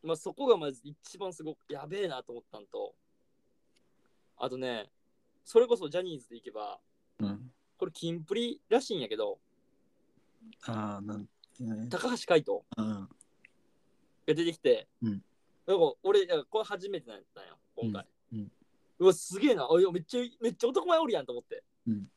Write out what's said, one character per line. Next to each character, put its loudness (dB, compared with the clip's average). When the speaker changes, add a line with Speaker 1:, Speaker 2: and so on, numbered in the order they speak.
Speaker 1:
ま -2
あ、 0
そ -8
こ -2
が 8
ま -4
ず -14
一 -18
番 -8
す -14
ご -8
く -14
や -10
べ -6
え -2
な -6
と -16
思 -12
っ -20
た -18
ん -20
と、 -8
あ -6
と -10
ね、 -6
そ 6
れ 6
こ 2
そ -4
ジ -2
ャ 0
ニ -8
ー -14
ズ -20
で -16
い -18
け -16
ば、 -10
Speaker 2:
う -2
ん。 -8
Speaker 1:
こ -2
れ -8
キ -6
ン -6
プ -4
リ -2
ら 6
し -8
い -4
ん -4
や -4
け -4
ど、 -2
Speaker 2:
あ -6
ー、 -10
な -8
ん、 -10
え -6
ー、 -6
Speaker 1:
高 -2
橋 -4
海 6
人 -4
Speaker 2:
う -4
ん。 -4
Speaker 1:
が -12
出 4
て 0
き -10
て、 4
Speaker 2:
う 0
ん。 -6
Speaker 1:
な 4
ん 2
か 6
俺、 6
い -16
や、 0
こ -2
れ -4
初 -8
め -6
て -18
な -14
ん -16
や、 -20
今 -4
回。 -6
Speaker 2:
う -10
ん。 -6
う -8
ん。 -14
Speaker 1:
う 6
わ、 10
す -6
げ 6
え 6
な。 -2
あ、 8
い 8
や、 4
め -2
っ -8
ち -4
ゃ、 -2
め 2
っ -8
ち -4
ゃ 4
男 0
前 6
お 2
る -2
や 0
ん -8
と -10
思 -6
っ -20
て。 -12
Speaker 2:
う -2
ん。 -6